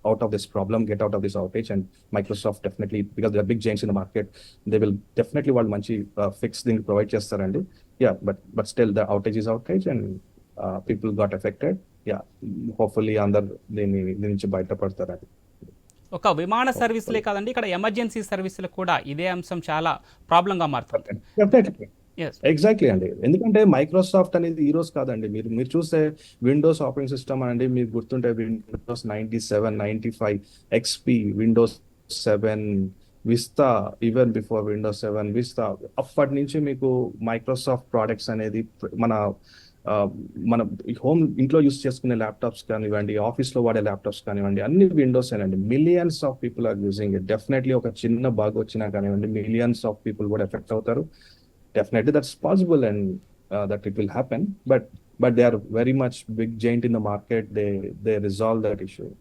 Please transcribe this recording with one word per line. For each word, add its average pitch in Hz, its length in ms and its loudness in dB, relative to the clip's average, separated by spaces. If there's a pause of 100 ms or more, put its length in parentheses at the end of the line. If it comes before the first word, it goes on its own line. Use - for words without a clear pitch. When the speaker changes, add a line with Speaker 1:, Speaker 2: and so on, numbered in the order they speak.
Speaker 1:
out 110 160 2
of 107 80 0
this 101 140 -2 (120)
problem, 107 300 0
get 101 140 -2
out 104 140 0
of 98 60 -2
this 98 140 -4
outage, 101 380 -4
and 98 100 0 (320)
Microsoft 101 520 -2
definitely, 104 340 -4
because 104 300 -2
they 104 100 2
are 98 100 -2
big 113 80 0
giants 107 240 -2
in 107 80 -2
the 101 100 0
market, 101 260 -4 (420)
they 107 140 4
will 101 120 2 (260)
definitely - 300 0
వాళ్ళు 113 200 2
మంచి, 101 360 -4 (120)
uh, 101 100 2
ఫిక్స్ - 380 -6
దీనికి 110 160 0
ప్రొవైడ్ 104 320 0
చేస్తారండి. 98 440 -2 (440)
Yeah, 104 120 4 (100)
but, 98 100 0 (200)
but 110 100 0
still 110 280 2
the 104 120 2
outage 104 360 0
is 107 60 -4
outage 170 460 -2
and, 110 100 -2 (560)
uh, 95 200 -6 (100)
people 107 340 -2
got 101 100 -2
affected. 113 440 -2 (300)
Yeah, - 140 -4 (600)
hopefully 107 360 0
అందరు 101 420 2 (120)
దీని, 98 320 0
దీని 101 240 -4
నుంచి 101 200 -2
బయటపడతారండి. 92 800 -4 (840)
Speaker 2:
ఒక 185 140 -2
విమాన 185 340 2
Speaker 1:
Hopefully. 254 260 0
Speaker 2:
సర్వీసులే 226 340 -2
కాదండి, 208 300 -4
ఇక్కడ 240 140 -2
ఎమర్జెన్సీ 214 580 -2
సర్వీసులకు 190 520 -6
కూడా 180 300 0
ఇదే 156 220 -4
అంశం 175 420 -4
చాలా 156 300 -2 (300)
ప్రాబ్లంగా 175 360 4
మారుతుంది. 123 540 -4 (240)
Speaker 1:
Definitely. 202 440 4 (320)
Speaker 2:
Yes. 156 360 2
Speaker 1:
Exactly 196 360 4
అండి. 90 140 2 (180)
ఎందుకంటే 202 400 4
Microsoft 180 720 4
అనేది 165 340 2
ఈ - 20 4
రోజు 160 200 0
కాదండి. 120 360 -4
మీరు, 110 220 -6
మీరు 127 280 -2
చూస్తే 160 320 2 (340)
Windows 151 400 4
ఆపరేటింగ్ 131 340 -4
సిస్టమ్ 131 260 -4
అనండి, 123 240 0
మీకు 123 300 0
గుర్తుంటే 120 340 -2
Windows 113 720 -6
నైంటీ 110 340 -4
సెవెన్, 107 400 0
నైంటీ 110 300 -4
ఫైవ్, 104 300 -2 (340)
ఎక్స్పీ, 113 600 0
Windows 113 360 4 (400)
సెవెన్, 107 800 0 (380)
Vista, 120 440 2 (380)
even 123 180 4 (120)
before 107 220 -2 (100)
Windows 107 200 -2
సెవెన్, 104 420 -4
Vista, 113 420 -2 (240)
అప్పటి 139 360 0
నుంచి 143 240 -2
మీకు 131 540 0 (100)
Microsoft 127 680 -2
ప్రొడక్ట్స్ 110 380 -2
అనేది 110 380 -4 (280)
మన, 110 380 2 (560)
ఆ, 101 200 0 (280)
మన 117 320 0 (340)
హోమ్, 156 360 2
ఇంట్లో 135 220 4
యూజ్ 139 260 2
చేసుకునే 127 280 -2
ల్యాప్‌టాప్స్ 110 480 -4
కానివ్వండి, 107 540 -2
ఆఫీస్లో 120 440 0
వాడే 113 200 4
ల్యాప్‌టాప్స్ 101 400 -4
కానివ్వండి, 101 400 -2
అన్ని 165 240 6
Windows-ఏనండి. 123 720 2
Millions 160 580 4 (140)
of 127 40 -4 (120)
people 117 260 -4
are 101 220 -2
using 101 240 0
it. 95 180 -4
Definitely 131 380 0
ఒక 120 140 2
చిన్న 117 400 0
బగ్ 107 300 0
వచ్చినా 110 300 -4
కానివ్వండి, 101 400 -2
millions 113 500 0 (120)
of 107 60 -4 (120)
people 107 200 -4
కూడా 107 160 0
ఎఫెక్ట్ 98 300 -6
అవుతారు. 117 360 -2 (680)
Definitely 117 380 2
that's - 160 -2 (140)
possible 170 420 4
and, 104 140 -2 (500)
uh, 101 180 -2
that 101 200 -6
it 98 80 -8
will 101 100 -2
happen. 123 300 -4 (300)
But, 131 120 6 (400)
but 120 140 4
they 120 160 6
are 104 100 -2 (120)
very 120 200 2 (100)
much 123 120 -2 (240)
big 113 240 -2
giant 120 220 2
in 117 120 2
the 107 60 -2
market. 104 400 -2 (100)
They, 101 380 -2 (120)
they 110 140 2
resolve 107 440 0
that 104 160 -2
issue. 92 320 -12 (120)